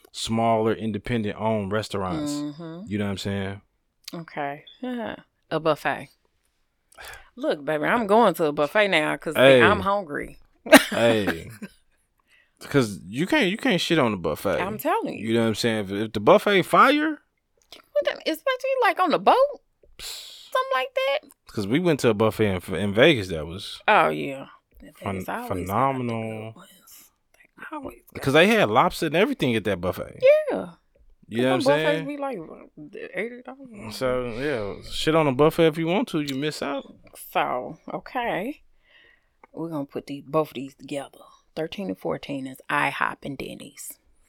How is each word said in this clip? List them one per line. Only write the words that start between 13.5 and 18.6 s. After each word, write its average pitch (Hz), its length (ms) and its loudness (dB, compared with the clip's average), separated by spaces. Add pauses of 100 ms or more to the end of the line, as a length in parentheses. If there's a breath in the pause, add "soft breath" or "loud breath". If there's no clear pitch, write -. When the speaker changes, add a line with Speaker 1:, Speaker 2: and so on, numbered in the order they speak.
Speaker 1:
you 202 60 -2
can't 196 240 2
shit 165 180 2
on 120 140 4
the 104 40 -2
buffet. 82 440 -2
Speaker 2:
I'm 208 180 -6
telling 359 400 -2
you. 110 100 -6
Speaker 1:
You 113 60 2
know 117 80 4
what 113 60 2
I'm 110 80 0
saying? 110 300 0
If, 92 40 -8
if 110 220 -4
the 110 80 -4
buffet 190 420 6
fire. 294 560 4 (760)
Speaker 2:
What 571 120 0
the, 554 60 -2 (200)
especially, 508 400 -4 (120)